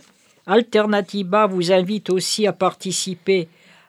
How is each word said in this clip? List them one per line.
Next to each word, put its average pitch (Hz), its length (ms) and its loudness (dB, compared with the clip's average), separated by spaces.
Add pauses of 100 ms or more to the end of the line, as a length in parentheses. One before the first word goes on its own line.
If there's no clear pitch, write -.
(460)
Alternatiba 208 1040 2
vous 180 240 -2
invite 185 380 0
aussi 185 380 -2
à 180 60 0
participer 185 960 -4 (420)